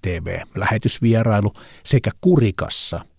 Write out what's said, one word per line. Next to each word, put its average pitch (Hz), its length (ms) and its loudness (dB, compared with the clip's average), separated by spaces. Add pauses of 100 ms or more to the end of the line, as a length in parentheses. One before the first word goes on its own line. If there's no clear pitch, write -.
T - 40 -6 (180)
V 87 160 -6 (160)
lähetysvierailu 110 960 0 (320)
sekä 123 260 2 (100)
Kurikassa - 840 0 (140)